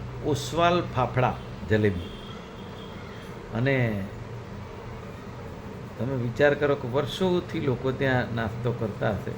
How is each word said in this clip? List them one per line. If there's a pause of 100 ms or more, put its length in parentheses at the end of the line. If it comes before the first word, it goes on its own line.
(260)
ઓસવાલ (140)
ફાફડા (340)
જલેબી. (1400)
અને (1900)
તમે
વિચાર
કરો
કે
વર્ષોથી
લોકો
ત્યાં
નાસ્તો
કરતા
હશે.